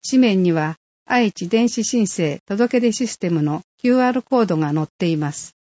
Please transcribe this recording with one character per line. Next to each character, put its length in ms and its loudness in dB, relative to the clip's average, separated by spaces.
紙 120 4
面 220 4
に 80 4
は、 260 -2
愛 260 2
知 180 -10
電 200 2
子 140 -4
申 240 0
請 380 -4
届 340 0
出 120 2
シ 160 -4
ス 100 -10
テ 120 -4
ム 120 0
の 220 -2
キ 140 0
ュ 60 4
ー 100 2
ア 20 2
ー 40 -2
ル 100 -2
コ 180 0
ー 40 2
ド 120 0
が 160 0
載 120 0
っ 20 -16
て 200 -6
い 100 0
ま 140 -4
す。 300 -14